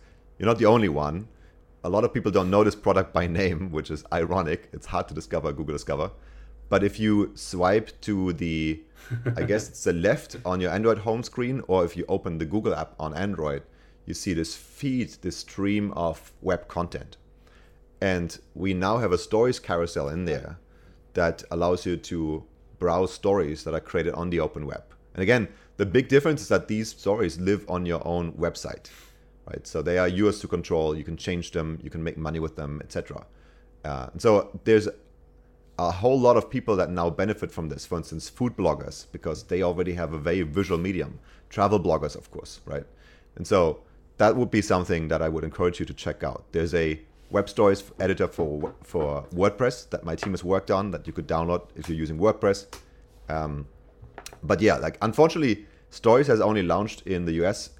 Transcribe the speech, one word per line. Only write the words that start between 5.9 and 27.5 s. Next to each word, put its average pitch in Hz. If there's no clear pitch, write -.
But 98
if 101
you 104
swipe 95
to 95
the, 80
I -
guess 107
it's -
the 90
left 98
on 92
your 90
Android 107
home 113
screen, 127
or 92
if 85
you 85
open 92
the 82
Google 92
app 78
on 78
Android, 80
you -
see 90
this 80
feed, -
this 90
stream 101
of 82
web 90
content. -
And 90
we 92
now 95
have 107
a 87
stories 123
carousel 85
in 82
there 78
that 82
allows 87
you 87
to 78
browse 90
stories 90
that 78
are 80
created 82
on 87
the 85
open 76
web. 69
And 90
again, 110
the 101
big 117
difference 139
is -
that 92
these 107
stories 98
live 92